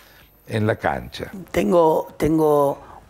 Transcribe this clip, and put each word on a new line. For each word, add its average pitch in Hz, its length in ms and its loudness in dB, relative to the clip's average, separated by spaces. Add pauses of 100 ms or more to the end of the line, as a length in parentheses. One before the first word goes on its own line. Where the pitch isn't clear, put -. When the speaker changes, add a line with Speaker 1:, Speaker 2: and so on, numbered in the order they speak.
(480)
Speaker 1:
en 107 180 -2
la 107 100 0
cancha. 65 540 -6 (220)
Speaker 2:
Tengo, 170 640 2
tengo 151 640 2 (320)